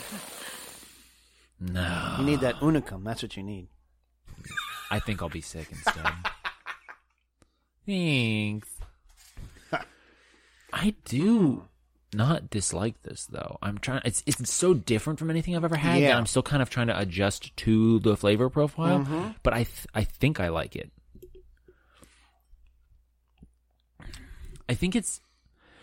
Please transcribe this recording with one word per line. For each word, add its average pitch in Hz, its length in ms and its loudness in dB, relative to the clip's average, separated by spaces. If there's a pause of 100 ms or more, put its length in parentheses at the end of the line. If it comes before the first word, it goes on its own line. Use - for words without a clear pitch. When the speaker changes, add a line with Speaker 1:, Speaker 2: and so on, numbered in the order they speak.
(1600)
Speaker 1:
No. 87 600 -2
Speaker 2:
You 135 40 2
need 143 160 4
that 123 160 0
Unicum. 131 480 0
That's 110 180 -6
what 110 140 -10
you 98 60 -10
need. 98 240 -10 (1200)
Speaker 1:
I 104 100 -2
think 104 200 -4
I'll 85 80 -4
be 80 120 -8
sick 78 300 -12
instead. - 360 -4
Speaker 2:
<laughs> - 1800 -12
Speaker 1:
Thanks. 117 840 0 (2000)
I 208 220 0 (100)
do 160 600 4 (500)
not 123 360 2
dislike 101 520 -2
this, - 240 -14
though. - 360 -10
I'm 104 160 -4
trying. 127 260 -4
It's, - 220 -2
it's - 260 -2
so 180 220 4
different 123 440 0
from 160 120 -2
anything 165 260 0
I've 165 80 0
ever 165 120 2
had 156 240 4
Speaker 2:
Yeah. 143 80 8
Speaker 1:
that 123 100 6
I'm 113 80 0
still 127 160 2
kind 143 200 2
of 120 80 0
trying 120 180 0
to 95 100 0
adjust 98 600 -2
to 110 420 6
the 104 160 4
flavor 107 340 4
profile. 147 500 2
Speaker 2:
Mm-hmm. 156 280 -2 (140)
Speaker 1:
But 123 120 6
I, 117 100 2
th-, - 300 -10
I 107 100 0
think - 340 2
I 90 100 0
like 82 280 -2
it. - 140 -10 (3750)
I - 60 0
think 185 200 0
it's, - 260 -2 (640)